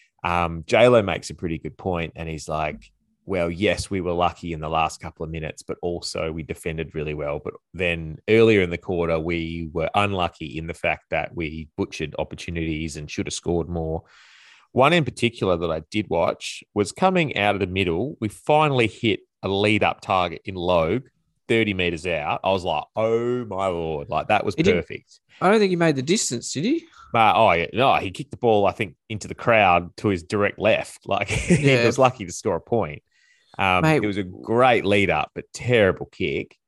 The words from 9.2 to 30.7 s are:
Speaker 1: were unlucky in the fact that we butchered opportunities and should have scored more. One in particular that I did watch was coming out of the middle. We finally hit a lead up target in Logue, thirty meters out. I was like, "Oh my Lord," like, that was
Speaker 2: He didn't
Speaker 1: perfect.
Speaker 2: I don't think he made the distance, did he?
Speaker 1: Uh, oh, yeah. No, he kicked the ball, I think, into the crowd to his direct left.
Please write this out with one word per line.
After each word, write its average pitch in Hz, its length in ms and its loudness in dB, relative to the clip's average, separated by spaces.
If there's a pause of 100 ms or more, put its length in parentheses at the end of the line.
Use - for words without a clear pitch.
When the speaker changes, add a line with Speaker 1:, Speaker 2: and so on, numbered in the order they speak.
Speaker 1:
were 80 240 -4
unlucky 90 600 -2
in 80 100 -8
the 85 60 -8
fact - 380 -4
that 78 220 -4
we 80 440 -8
butchered 82 420 -6
opportunities 80 800 -6
and 73 120 -12
should 92 180 -6
have 78 60 -10
scored 85 360 -2
more. 82 340 -6 (720)
One 131 200 4
in 165 120 4
particular 110 520 0
that 82 140 -2
I 80 180 -4
did 104 200 -4
watch - 540 -2 (100)
was 101 180 0
coming 185 460 0
out 101 180 2
of 92 60 -2
the 95 60 -2
middle. 92 520 -2
We 110 80 -4
finally 143 600 2
hit 107 340 -2 (200)
a 95 60 -6
lead 101 360 2
up 85 180 0
target 90 440 -2
in 95 100 -10
Logue, 87 480 2 (440)
thirty 113 280 2
meters 87 320 -2
out. 80 360 -2
I 92 80 2
was 95 120 0
like, 80 200 -2 (120)
"Oh 117 500 -2
my 98 220 -4
Lord," 80 420 -4
like, 78 200 -4
that 104 160 2
was 104 100 -4
Speaker 2:
He 160 80 0
didn't 90 180 2
Speaker 1:
perfect. - 380 -14 (220)
Speaker 2:
I 175 100 4
don't 220 80 4
think 196 100 2
he 180 60 -2
made 165 200 2
the 131 80 -4
distance, 151 500 -4
did 156 120 -4
he? 330 200 -2 (280)
Speaker 1:
Uh, 110 220 6
oh, 107 180 6
yeah. 85 200 0
No, 113 220 4
he 92 160 -4
kicked - 200 -12
the 104 60 -12
ball, 107 300 4
I 90 40 2
think, 104 240 -6 (140)
into 107 180 -8
the - 80 -10
crowd 90 640 4
to 110 120 0
his 90 140 0
direct 101 360 -2
left. - 480 0